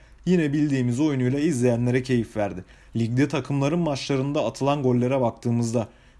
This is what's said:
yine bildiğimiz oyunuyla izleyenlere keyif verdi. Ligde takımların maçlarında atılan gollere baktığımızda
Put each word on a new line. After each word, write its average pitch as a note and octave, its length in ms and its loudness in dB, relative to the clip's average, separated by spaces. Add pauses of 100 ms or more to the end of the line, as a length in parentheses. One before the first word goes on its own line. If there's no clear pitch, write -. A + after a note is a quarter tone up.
(260)
yine E3 280 2
bildiğimiz C3+ 460 0
oyunuyla C#3 400 0
izleyenlere B2 640 2
keyif A#2+ 340 -2
verdi. F#2 260 -4 (320)
Ligde A#2 320 0
takımların C#3+ 520 -2
maçlarında C#3+ 640 -2
atılan C#3 380 -2
gollere B2+ 380 2
baktığımızda A#2 680 -2 (320)